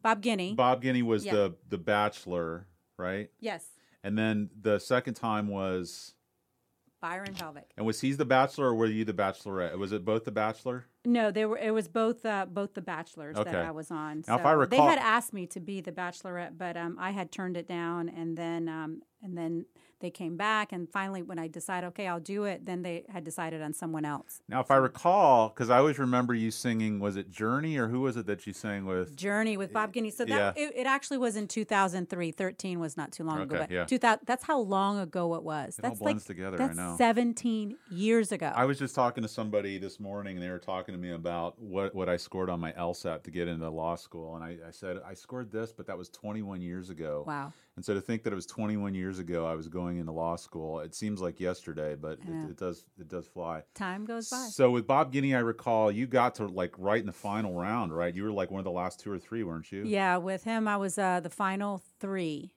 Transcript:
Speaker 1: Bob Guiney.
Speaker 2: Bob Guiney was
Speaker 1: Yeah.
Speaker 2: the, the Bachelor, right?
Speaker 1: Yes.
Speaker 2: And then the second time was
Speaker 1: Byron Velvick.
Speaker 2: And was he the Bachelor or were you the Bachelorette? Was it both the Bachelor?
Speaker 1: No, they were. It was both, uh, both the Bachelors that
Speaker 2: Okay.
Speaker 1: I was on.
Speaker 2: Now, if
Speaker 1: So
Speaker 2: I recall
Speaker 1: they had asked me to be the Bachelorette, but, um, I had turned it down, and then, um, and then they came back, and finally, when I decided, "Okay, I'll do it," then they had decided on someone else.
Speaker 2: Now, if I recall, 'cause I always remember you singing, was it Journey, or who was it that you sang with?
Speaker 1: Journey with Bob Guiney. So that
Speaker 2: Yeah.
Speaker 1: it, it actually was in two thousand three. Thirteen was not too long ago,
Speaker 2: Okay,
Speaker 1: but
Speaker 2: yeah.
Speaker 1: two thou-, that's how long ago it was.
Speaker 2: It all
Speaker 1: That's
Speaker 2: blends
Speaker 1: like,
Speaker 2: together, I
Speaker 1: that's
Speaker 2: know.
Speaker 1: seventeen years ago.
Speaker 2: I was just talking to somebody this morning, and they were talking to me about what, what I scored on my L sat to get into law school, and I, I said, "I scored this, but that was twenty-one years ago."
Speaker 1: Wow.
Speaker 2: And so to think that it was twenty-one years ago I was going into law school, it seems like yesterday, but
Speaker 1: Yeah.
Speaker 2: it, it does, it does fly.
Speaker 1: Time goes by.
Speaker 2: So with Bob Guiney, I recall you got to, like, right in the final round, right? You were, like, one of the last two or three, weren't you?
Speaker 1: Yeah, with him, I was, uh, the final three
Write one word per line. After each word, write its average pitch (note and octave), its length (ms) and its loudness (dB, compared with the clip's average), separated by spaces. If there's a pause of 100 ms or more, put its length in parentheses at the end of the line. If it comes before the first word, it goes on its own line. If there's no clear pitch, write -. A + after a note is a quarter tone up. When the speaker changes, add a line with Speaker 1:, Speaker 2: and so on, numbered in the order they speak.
Speaker 1:
Bob A3 200 2
Guiney. G3+ 340 0
Speaker 2:
Bob B2 260 6
Guiney B2+ 200 4
was A2 220 2
Speaker 1:
Yeah. G2+ 100 0
Speaker 2:
the, G2 200 4 (140)
the G2 100 -2
Bachelor, F2+ 880 0 (320)
right? F#2+ 320 -4 (100)
Speaker 1:
Yes. G3+ 240 -8 (380)
Speaker 2:
And G3+ 160 0
then G#2+ 320 2 (100)
the G#2 180 4
second B2+ 360 0
time G#2+ 340 0
was F#2+ 680 -4 (840)
Speaker 1:
Byron F#3+ 340 -6
Velvick. D#3 300 -10 (120)
Speaker 2:
And G#2+ 100 -2
was A2+ 140 0
he C3+ 120 2
the C#3 120 0
Bachelor C3 440 6
or A#2 60 4
were A2+ 120 4
you A2 180 2
the G#2+ 100 -2
Bachelorette? F#2+ 640 -2
Was G2 140 -2
it F#2+ 120 -2
both A2 200 2
the A#2 80 -6
Bachelor? A2 540 -2 (200)
Speaker 1:
No, A#3 240 4
they G#3+ 140 0
were. G#3+ 140 -2
It A3 140 0
was A3 140 0
both, A3+ 380 0
uh, G3 260 0
both G3+ 240 -4
the G3 60 -8
Bachelors D#3 560 -8
that G#3 100 2
Speaker 2:
Okay. F3 120 0
Speaker 1:
I E2 140 0
was D3+ 180 -10
on. D#3 360 -6
Speaker 2:
Now, A#2 100 4
if A#2+ 60 2
Speaker 1:
So C#3+ 60 6
Speaker 2:
I D#3 40 10
recall F#3 340 8
Speaker 1:
they - 40 8
had D4 80 6
asked A3+ 360 2
me F3+ 140 -6
to G3 120 -10
be F#3+ 220 -8
the F3 100 -10
Bachelorette, F3 640 -8
but, E3+ 220 -8
um, E3+ 200 -6
I F#3 120 -4
had G3 200 -6
turned F3+ 280 -4
it E3+ 100 -8
down, E3+ 400 -2
and E3 300 -6
then, E3+ 320 -2
um, D#3+ 320 -8 (200)
and F#3 140 -8
then E3 300 -4 (340)
they F3+ 100 -6
came F3 280 -6
back, G#3+ 340 2
and F3 180 -6
finally, F#3+ 320 -4
when E3+ 160 -8
I E3 100 -6
decided, F3+ 400 -6
"Okay, F#3+ 180 -6
I'll F3 140 -4
do G3+ 240 -4
it," F#3 220 -4
then F3+ 160 -4
they E3+ 260 -6
had F#3 160 -10
decided D#3+ 380 -6
on D3+ 120 -6
someone D#3 320 -4
else. - 420 -8
Speaker 2:
Now, B2+ 120 0
if B2 100 0
I C3+ 60 12
recall, C3+ 720 8
'cause A#2 200 0
I B2 80 12
always C#3+ 200 8
remember B2 360 4
you A2 160 2
singing, A2 500 0
was G2+ 160 2
it F#2+ 140 -6
Journey, C3+ 480 0
or A2+ 100 2
who B2 120 2
was C3 180 0
it G#2 80 -4
that G#2 200 -2
you G2+ 60 -6
sang G2+ 340 -4
with? F#2 300 0
Speaker 1:
Journey G#3 400 0
with G3 160 -6
Bob G#3+ 220 -2
Guiney. A3 180 -2
So A#3+ 140 -2
that G3+ 300 2
Speaker 2:
Yeah. D4+ 60 -2
Speaker 1:
it, D4 140 -4
it B3+ 100 -2
actually C4+ 320 0
was A#3 180 0
in G#3 120 -4
two A3 160 -2
thousand F#3+ 460 2
three. F3 220 -2
Thirteen F#3 480 -4
was D#3+ 180 -4
not D3+ 140 -6
too E3 120 -8
long D#3 160 -2
ago, - 160 -4
Speaker 2:
Okay, D#3+ 80 0
Speaker 1:
but - 60 -8
Speaker 2:
yeah. F2+ 160 0
Speaker 1:
two B3+ 120 0
thou-, A3 280 4
that's B3+ 180 -2
how D4+ 140 2
long G3 400 2
ago E3+ 380 0
it E3 60 -6
was. D#3 360 -4
Speaker 2:
It - 60 -8
all - 60 0
Speaker 1:
That's G2+ 100 -8
Speaker 2:
blends G#2 240 0
Speaker 1:
like, - 120 -10
Speaker 2:
together, F#2+ 260 -4
I C4+ 40 4
Speaker 1:
that's E2 100 -2
Speaker 2:
know. F2 220 -2
Speaker 1:
seventeen A3+ 800 2 (140)
years G#3+ 420 4
ago. E3 220 -2
Speaker 2:
I B2 120 6
was C#3 120 2
just C#3 160 -2
talking A#2+ 280 4
to G#2+ 60 -2
somebody G2+ 500 0
this F#2 220 -8
morning, G2 360 -6
and F2+ 80 -6
they F2+ 60 -4
were F2+ 80 -6
talking F#2+ 360 -6
to F2+ 60 -6
me F2 120 -6
about E2+ 460 -4
what, G2 360 -2
what F#2 160 0
I F2 80 2
scored F#2 320 -4
on E2+ 100 -2
my D#2+ 160 -4
L F2 180 -2
sat E2 300 -6
to E2+ 60 -12
get E2+ 180 -2
into D#2+ 220 -6
law D#2+ 260 -2
school, E2 400 -14
and E2 80 -12
I, E2+ 140 -12 (100)
I - 20 -16
said, F#2 340 -10
"I F#2+ 100 -16
scored B2 360 -12
this, A2 220 -6
but - 140 -16
that F#2+ 100 -8
was F2 140 -12
twenty-one G#2 500 -8
years F2+ 300 -8
ago." D2+ 360 -4
Speaker 1:
Wow. C#3+ 280 -8 (220)
Speaker 2:
And - 80 -12
so G#2+ 80 0
to G2 80 2
think A2+ 220 -4
that G#2+ 100 -2
it G2 40 -4
was F2+ 100 -8
twenty-one G#2 480 -2
years F#2 240 -4
ago E2+ 280 -2
I E2 100 -2
was D#2+ 100 -8
going F2 320 -4
into E2 140 -6
law E2 240 -2
school, D#2+ 420 -8
it D#2+ 160 -10
seems G#2 260 -4
like F2 200 -4
yesterday, D2+ 560 -4
but D#2 280 -8
Speaker 1:
Yeah. D#3+ 200 -8
Speaker 2:
it, - 60 -10
it - 60 -12
does, F2+ 280 -6 (160)
it D#2+ 80 -16
does F2 180 -8
fly. E2 380 -8 (100)
Speaker 1:
Time G3 300 -6
goes A#3 260 -8
by. B3+ 60 -4
Speaker 2:
So G3 340 4
with A#2+ 160 0
Bob C3+ 260 4
Guiney, C3+ 220 2
I B2 60 4
recall A2+ 500 4
you A2+ 160 0
got A#2+ 300 4
to, G#2+ 100 -4
like, F#2 320 -2
right G2+ 220 2
in G2 60 -6
the F#2+ 60 -6
final G2+ 420 -4
round, F#2+ 420 0
right? F2 180 0
You F#2+ 100 -4
were, G#2+ 80 -2
like, F#2+ 200 0
one F#2+ 80 -4
of F#2 40 -6
the F#2 80 -2
last F2+ 280 -2
two G#2 100 -10
or F#2+ 80 -4
three, A2+ 240 -6
weren't E2 300 -6
you? G2 120 -6
Speaker 1:
Yeah, G3 340 2
with F#3 260 -4
him, A3+ 240 0
I G#3 80 0
was, G3 220 -2
uh, F3+ 220 2
the E3+ 100 -8
final G3 480 -2 (200)
three F#3 580 -4